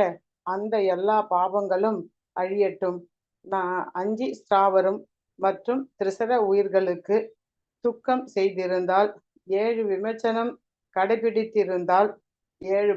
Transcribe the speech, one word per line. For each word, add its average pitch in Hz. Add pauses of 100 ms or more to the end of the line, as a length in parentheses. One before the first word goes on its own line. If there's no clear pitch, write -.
(540)
அந்த 208 (180)
எல்லா 202 (160)
பாவங்களும் 190 (420)
அழியட்டும். 185 (480)
நான் 185 (240)
அஞ்சு 220 (120)
ஸ்தாவரம் 196 (400)
மற்றும் 196 (160)
திரிசர 196 (180)
உயிர்களுக்கு 190 (680)
துக்கம் 240 (100)
செய்திருந்தால், 185 (540)
ஏழு 226
விமர்சனம் 226 (440)
கடைபிடித்திருந்தால், 208 (520)
ஏழு 202